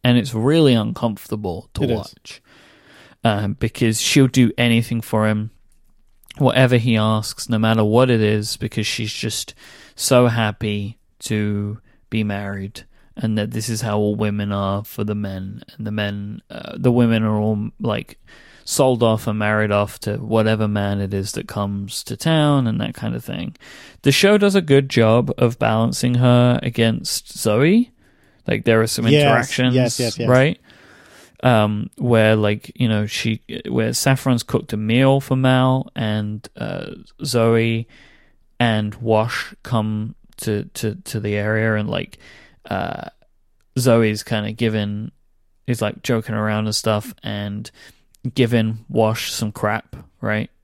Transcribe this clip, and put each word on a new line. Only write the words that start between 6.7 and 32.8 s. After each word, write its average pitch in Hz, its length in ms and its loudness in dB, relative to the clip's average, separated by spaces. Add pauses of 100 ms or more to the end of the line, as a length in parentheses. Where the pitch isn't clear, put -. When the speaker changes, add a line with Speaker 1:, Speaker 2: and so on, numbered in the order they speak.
Speaker 1:
he 117 180 2
asks, 107 540 -2
no 113 100 0
matter 113 240 2
what 117 260 4
it 113 120 4
is, 107 340 0
because - 320 -6
she's 107 260 -6
just - 400 -8 (420)
so 123 320 4
happy 107 720 -2 (200)
to 104 600 -4 (300)
be 110 140 -2
married, 101 600 -8 (320)
and 110 220 -2
that 104 140 -2
this 110 180 -6
is 110 120 -4
how 104 180 -2
all 104 160 0
women 104 360 -4
are 101 320 -2
for - 200 -8
the 104 120 -4
men, 98 460 -8 (160)
and 107 80 -12
the 104 60 -6
men, 104 580 -6
uh, - 260 -14
the 127 160 0
women 117 320 2
are 107 160 0
all, 107 300 -2 (100)
like, - 380 -6 (480)
sold 127 380 2
off 110 240 2
and 107 100 -2
married 107 340 0
off 101 280 0
to 107 180 -4
whatever 110 500 0
man 101 320 -2
it 98 140 -4
is 98 200 -4
that - 140 -8
comes 101 560 -6
to - 140 -10
town 147 480 2
and 113 160 -2
that - 140 -6
kind 113 200 -6
of 120 80 -8
thing. - 320 -10 (460)
The 143 100 4
show 202 280 4
does 202 160 4
a 196 60 4
good 139 280 4
job 113 480 4
of 120 220 0
balancing 117 560 0
her 123 480 4
against - 760 -2
Zoe. 147 540 2 (560)
Like, 107 180 -2
there 113 160 4
are 110 60 2
some - 200 -4
Speaker 2:
Yes, 147 140 6
Speaker 1:
interactions, 127 540 2
Speaker 2:
yes, 123 240 2
yes, 117 180 -2
yes. 117 100 -2
Speaker 1:
right? 131 320 4 (840)
Um, 107 540 2
where, 110 400 4
like, 107 380 -2
you 123 120 0